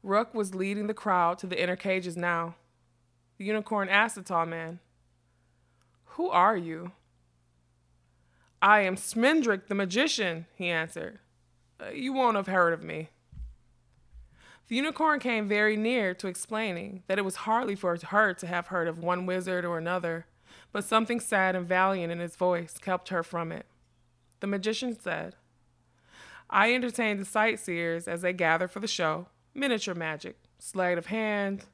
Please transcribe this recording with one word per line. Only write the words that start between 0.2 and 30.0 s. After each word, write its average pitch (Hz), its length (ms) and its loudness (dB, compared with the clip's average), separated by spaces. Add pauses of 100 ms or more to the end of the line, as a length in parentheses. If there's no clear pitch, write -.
was 196 220 -2
leading 202 320 -2
the 220 40 -2
crowd 180 460 2
to - 80 -10
the 180 160 -2
inner 180 140 0
cages 185 400 -2
now. 170 400 -2 (800)
The 196 80 -12
unicorn 208 440 -2
asked 208 280 4
the 190 60 -14
tall 170 240 0
man, 165 340 -8 (1300)
"Who 359 160 -2
are 196 260 6
you?" 170 360 -8 (1700)
"I 208 180 8
am 190 160 2
Smendrick 233 680 2
the 202 80 -4
magician," 190 800 0
he 175 140 -6
answered. 165 500 -6 (640)
"Uh, - 80 -12
you 269 240 -6
won't 247 240 2
have 196 100 -2
heard 180 260 4
of 160 120 -4
me." 160 260 -8 (1600)
The 233 80 -4
unicorn 302 420 2
came 220 300 -2
very 214 280 2
near 214 380 0
to 190 140 -6
explaining 196 800 -6
that 190 100 0
it 202 60 0
was 190 200 -4
hardly 220 300 2
for 180 220 -2
her 202 360 2
to 175 140 -8
have 175 220 -4
heard 170 200 -2
of 165 100 -6
one 180 280 -2
wizard 180 380 -2
or 170 120 -2
another, 170 500 -2 (460)
but 202 120 -2
something 226 360 2
sad 190 360 2
and 180 100 -2
valiant 185 460 2
in 170 80 -4
his 175 160 -8
voice 175 420 0
kept 185 300 -2
her 175 140 -2
from 165 300 -4
it. - 140 -10 (720)
The 202 60 -4
magician 214 520 -2
said, 165 380 -6 (1120)
"I 220 240 4
entertain 233 460 0
the 196 60 -6
sightseers 175 840 0
as 170 160 -6
they 180 100 2
gather 175 360 2
for 202 120 -10
the 220 60 -6
show, 165 420 -2 (240)
miniature 240 420 -2
magic, 160 440 -6 (200)